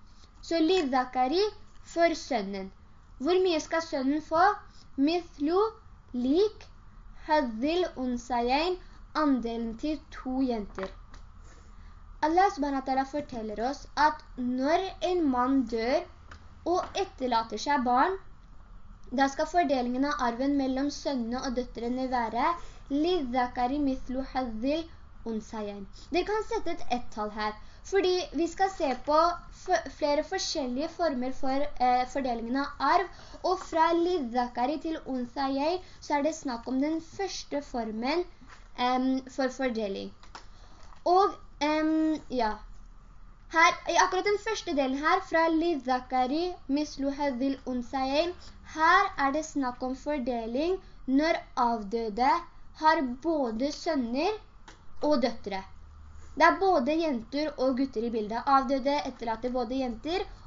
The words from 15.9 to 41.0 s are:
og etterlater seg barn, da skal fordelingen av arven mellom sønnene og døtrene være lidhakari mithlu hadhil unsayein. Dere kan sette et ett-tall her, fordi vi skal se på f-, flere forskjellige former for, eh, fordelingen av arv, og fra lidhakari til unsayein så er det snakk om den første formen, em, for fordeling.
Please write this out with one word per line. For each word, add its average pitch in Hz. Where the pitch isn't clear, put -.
og -
etterlater 233
seg 285
barn, 269
da 269
skal 311
fordelingen 262
av 294
arven 254
mellom 269
sønnene 254
og 262
døtrene 247
være 240
lidhakari 262
mithlu 262
hadhil 262
unsayein. 214
Dere 359
kan 427
sette 381
et -
ett-tall 233
her, 214
fordi 370
vi 320
skal 381
se 311
på 294
f-, -
flere 294
forskjellige 302
former 269
for, 269
eh, 247
fordelingen 247
av 277
arv, 359
og 359
fra 320
lidhakari 269
til 320
unsayein 269
så 294
er 285
det 311
snakk 240
om 262
den 320
første -
formen, 247
em, 254
for 262
fordeling. 214